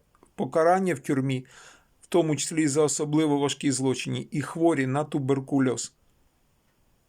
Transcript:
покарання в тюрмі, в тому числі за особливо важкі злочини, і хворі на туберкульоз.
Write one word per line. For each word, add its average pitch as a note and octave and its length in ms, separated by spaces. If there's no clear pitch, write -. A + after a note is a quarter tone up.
покарання F3+ 580
в C3+ 60
тюрмі, C3+ 460
в - 60
тому D#3+ 280
числі D#3+ 320
за C#3+ 140
особливо D3+ 560
важкі C#3 340
злочини, B2+ 600
і D3+ 100
хворі D#3+ 460
на C#3 160
туберкульоз. C3+ 920